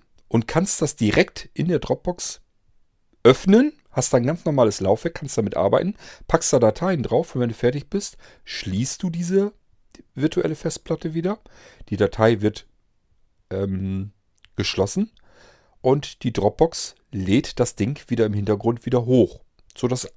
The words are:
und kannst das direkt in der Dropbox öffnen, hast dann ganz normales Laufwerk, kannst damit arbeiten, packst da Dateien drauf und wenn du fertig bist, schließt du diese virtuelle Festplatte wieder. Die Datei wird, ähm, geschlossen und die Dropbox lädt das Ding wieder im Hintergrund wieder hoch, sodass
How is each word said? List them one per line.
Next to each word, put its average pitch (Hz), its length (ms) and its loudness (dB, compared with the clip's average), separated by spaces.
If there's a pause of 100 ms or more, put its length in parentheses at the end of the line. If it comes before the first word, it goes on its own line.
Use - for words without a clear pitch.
(280)
und 117 200 0
kannst - 340 -2
das 143 140 -2
direkt - 580 0
in 156 140 -4
der 175 120 0
Dropbox - 640 -6 (840)
öffnen, 202 500 6 (180)
hast - 220 -2
dann 120 120 2
ganz 160 200 -4
normales 131 340 2
Laufwerk, 101 360 0
kannst - 220 -6
damit 104 200 -2
arbeiten, 98 380 0 (320)
packst - 260 2
da 135 60 4
Dateien 135 440 2
drauf 160 320 -2
und 127 60 -2
wenn 120 80 0
du 120 60 -8
fertig 139 340 -2
bist, - 280 -6 (280)
schließt - 580 -6
du 180 60 -2
diese 180 440 -2 (640)
virtuelle 156 400 -2
Festplatte - 580 -6
wieder. 175 260 -4 (500)
Die 98 80 -4
Datei 107 440 2
wird, 107 260 -2 (840)
ähm, 95 640 -4 (440)
geschlossen - 560 -2 (680)
und 139 420 0
die 120 100 -2
Dropbox - 640 -2 (160)
lädt 98 480 0
das - 160 0
Ding 117 320 -2
wieder 113 180 0
im 104 80 -2
Hintergrund 104 520 -2
wieder 123 200 0
hoch, 123 340 2 (360)
sodass 127 420 -4